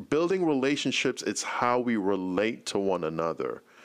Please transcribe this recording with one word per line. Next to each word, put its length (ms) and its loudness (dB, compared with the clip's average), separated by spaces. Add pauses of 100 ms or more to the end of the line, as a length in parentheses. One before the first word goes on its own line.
building 360 2
relationships, 800 0
it's 200 -2
how 360 2
we 180 0
relate 720 0
to 100 -2
one 260 0
another. 600 -4 (220)